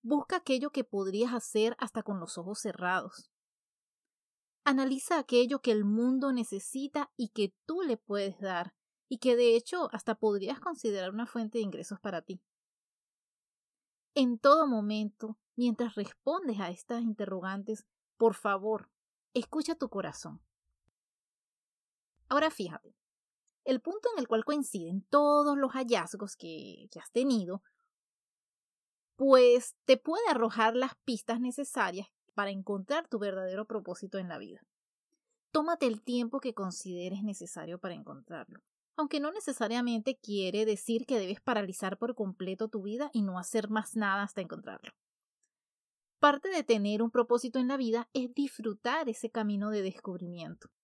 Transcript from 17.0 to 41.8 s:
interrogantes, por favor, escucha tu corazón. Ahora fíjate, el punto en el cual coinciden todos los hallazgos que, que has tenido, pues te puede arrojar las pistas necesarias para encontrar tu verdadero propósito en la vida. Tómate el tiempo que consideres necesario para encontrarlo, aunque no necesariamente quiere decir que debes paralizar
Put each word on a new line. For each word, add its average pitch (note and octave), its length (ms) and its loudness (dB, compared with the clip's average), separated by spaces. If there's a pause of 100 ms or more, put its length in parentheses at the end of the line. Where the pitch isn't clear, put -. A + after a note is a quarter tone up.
interrogantes, G3 840 -4 (300)
por A3+ 180 6
favor, G3+ 540 0 (460)
escucha D4+ 400 -2
tu C4 140 -4
corazón. E3 520 -8 (1900)
Ahora D4+ 180 4
fíjate, - 460 -8 (680)
el C4 160 2
punto G#4+ 280 -2
en G#4 80 -4
el B3 80 -2
cual A3+ 200 0
coinciden G3 640 -4
todos D4 480 6
los C4+ 140 0
hallazgos G3+ 600 -2
que, D#3+ 560 -14
que - 80 -16
has - 120 -16
tenido, A3 520 0 (1500)
pues B3+ 680 8
te C4 140 8
puede G4+ 320 0
arrojar A3+ 440 4
las B3+ 200 0 (100)
pistas A#3 360 -2
necesarias A#3+ 680 -4 (240)
para G3+ 180 -4
encontrar G3 560 -4
tu A3+ 120 -4
verdadero F#3+ 480 -4
propósito G3 500 -8
en F3+ 140 -6
la D3+ 80 -10
vida. F#2+ 240 -16 (880)
Tómate D#4 360 2
el A3 140 0
tiempo A#3+ 400 -2
que B3 140 -6
consideres F#3 680 -6
necesario F3 560 -8
para F3 140 -8
encontrarlo, D3 680 -16 (360)
aunque D4+ 240 -2
no D4 100 -2
necesariamente A#3+ 840 -2
quiere G3+ 480 -2
decir A3+ 400 0
que B3+ 140 0
debes G3 240 -4
paralizar G3 560 -4